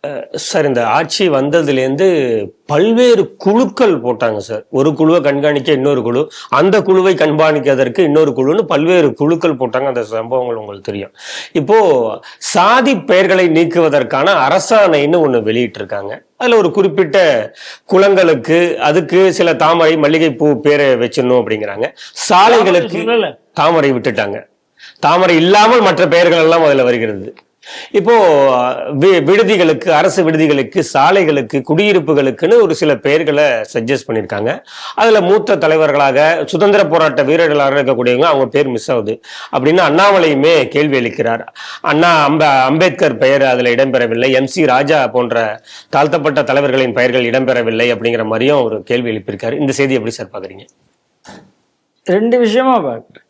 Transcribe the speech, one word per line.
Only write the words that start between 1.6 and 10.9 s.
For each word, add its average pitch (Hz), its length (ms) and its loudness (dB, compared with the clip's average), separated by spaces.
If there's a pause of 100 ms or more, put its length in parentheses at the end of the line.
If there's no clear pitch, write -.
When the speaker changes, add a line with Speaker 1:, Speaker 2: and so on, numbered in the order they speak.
Speaker 1:
பல்வேறு 226 560 2 (220)
குழுக்கள் 214 500 0 (100)
போட்டாங்க 113 420 -4
சார். 110 160 -8 (160)
ஒரு 143 200 2
குழுவை 160 220 2
கண்காணிக்க 143 520 -2
இன்னொரு 135 340 0
குழு, 120 160 -2 (260)
அந்த 185 280 2 (100)
குழுவை 190 280 2
கண்காணிக்கிறதற்கு 151 960 0
இன்னொரு 147 300 2
குழுன்னு 156 240 0 (100)
பல்வேறு 160 360 2 (120)
குழுக்கள் 165 400 0
போட்டாங்க. 127 320 -4
அந்த 120 100 -4 (120)
சம்பவங்கள் 117 460 -6
உங்களுக்கு 101 300 -14